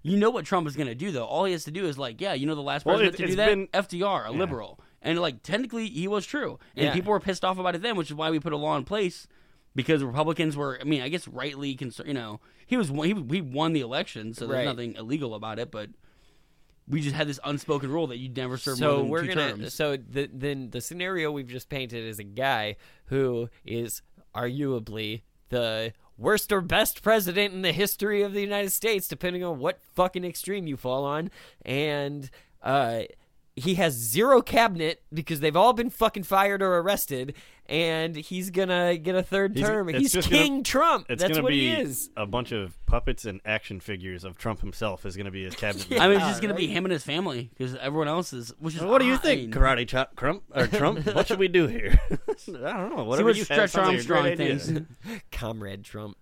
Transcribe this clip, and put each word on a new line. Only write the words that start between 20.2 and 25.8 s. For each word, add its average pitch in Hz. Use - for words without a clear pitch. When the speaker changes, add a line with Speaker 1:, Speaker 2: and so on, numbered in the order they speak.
Speaker 3:
then 135
the 120
scenario 175
we've 139
just 123
painted 120
is 110
a 104
guy 107
who 123
is 117
arguably 117
the 113